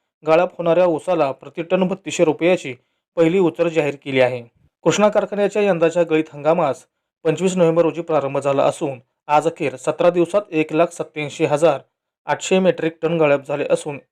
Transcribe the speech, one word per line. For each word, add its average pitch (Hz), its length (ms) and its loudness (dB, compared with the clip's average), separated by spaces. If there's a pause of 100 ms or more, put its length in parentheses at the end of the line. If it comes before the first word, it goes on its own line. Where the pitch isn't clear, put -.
(240)
गाळप 160 340 0
होणाऱ्या 170 280 2
ऊसाला 160 460 -2
प्रति - 300 -14
टन 185 260 0
बत्तीसशे 175 380 -2
रुपयाची 160 480 0 (440)
पहिली 170 220 2
उचल 170 300 0
जाहीर 147 340 -2
केली 135 180 -2
आहे. 123 200 0 (440)
कृष्णा 202 240 4
कारखान्याच्या 202 520 -2
यंदाच्या 170 420 2
गळीत 156 300 0
हंगामास 147 520 -2 (400)
पंचवीस 165 300 0
नोव्हेंबर 170 280 4
रोजी 156 180 0
प्रारंभ 143 360 -2
झाला 139 260 0
असून 135 360 -2 (280)
आज 151 200 2
अखेर 156 280 -4
सतरा - 340 0
दिवसात 175 320 0 (100)
एक 156 220 -2
लाख 165 200 0
सत्त्याऐंशी 151 520 -6
हजार 143 340 2 (480)
आठशे 185 320 0
मेट्रिक 170 420 0
टन 165 160 -2
गाळप 143 300 2
झाले 143 220 -4
असून 151 300 -4 (120)